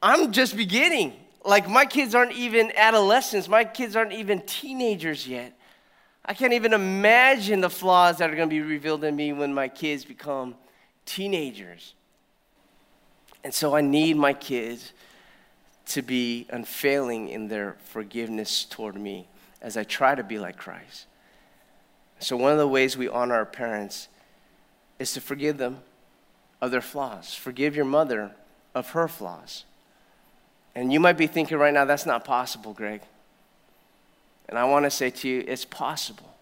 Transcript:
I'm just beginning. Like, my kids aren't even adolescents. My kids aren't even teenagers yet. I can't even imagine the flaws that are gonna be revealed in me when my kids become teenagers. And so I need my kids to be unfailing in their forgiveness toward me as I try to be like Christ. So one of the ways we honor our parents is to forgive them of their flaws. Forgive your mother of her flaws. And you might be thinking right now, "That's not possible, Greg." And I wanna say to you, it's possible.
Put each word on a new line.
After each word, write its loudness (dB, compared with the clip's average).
I'm 6
just 2
beginning. 0
Like, 6
my 6
kids -2
aren't 4
even 2
adolescents. 4
My 6
kids -6
aren't 2
even -2
teenagers -4
yet. -10
I -6
can't 2
even 2
imagine 4
the 0
flaws 4
that 0
are -6
gonna 0
be -2
revealed -4
in -2
me -2
when -4
my -2
kids -6
become -10
teenagers. -8
And -12
so -2
I 4
need 2
my 4
kids -8
to -6
be -4
unfailing -2
in -8
their -6
forgiveness -6
toward -10
me -10
as -10
I -4
try 2
to -6
be -8
like -10
Christ. -18
So -4
one 4
of 4
the 4
ways 2
we -4
honor -2
our 2
parents -8
is -6
to -10
forgive -4
them -6
of -4
their 0
flaws. -10
Forgive -4
your 0
mother 0
of -8
her 0
flaws. -14
And -2
you 4
might 6
be 4
thinking -2
right 6
now, 6
"That's 0
not -2
possible, -4
Greg." -10
And -8
I 2
wanna 4
say -2
to -8
you, -2
it's -6
possible. -10